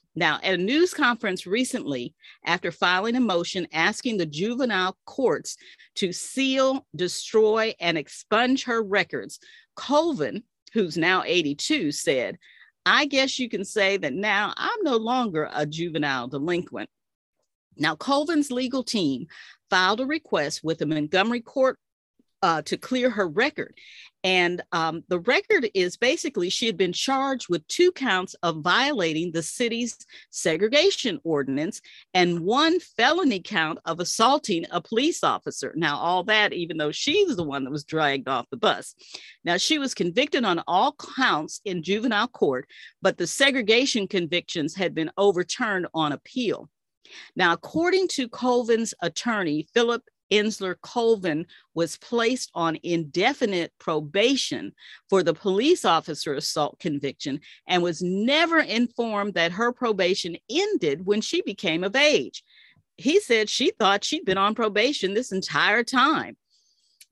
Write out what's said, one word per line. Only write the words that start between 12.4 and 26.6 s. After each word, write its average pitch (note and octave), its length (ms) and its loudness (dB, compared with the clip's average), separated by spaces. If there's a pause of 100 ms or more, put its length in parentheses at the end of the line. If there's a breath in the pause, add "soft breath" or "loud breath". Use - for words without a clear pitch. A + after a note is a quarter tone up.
"I B3 220 4
guess C4+ 320 0
you B3 100 -4
can A3+ 160 -6
say G3 340 0
that C#3+ 140 -4
now G3+ 440 -2
I'm A4 260 -2
no C4+ 140 2
longer A3 580 0
a D3 100 0
juvenile D3 600 -4
delinquent." C#3+ 640 -4 (840)
Now, D#3 180 0
Colvin's D4 560 0
legal B3+ 320 -2
team D3+ 460 -2 (420 loud breath)
filed F#3+ 300 2
a C4 60 -2
request F#3+ 580 -4
with D#3 140 -2
the D#3+ 80 -2
Montgomery F3+ 540 0
court, - 380 0 (640)
uh, E3 200 2
to - 140 -4
clear B3+ 340 0
her G3+ 180 -2
record. F#3+ 500 -4 (460 loud breath)
And, F3+ 380 2 (100)
um, D#3+ 360 -2
the F3+ 120 0
record C#4 540 0
is F3+ 220 0
basically A#3+ 540 0
she - 160 -2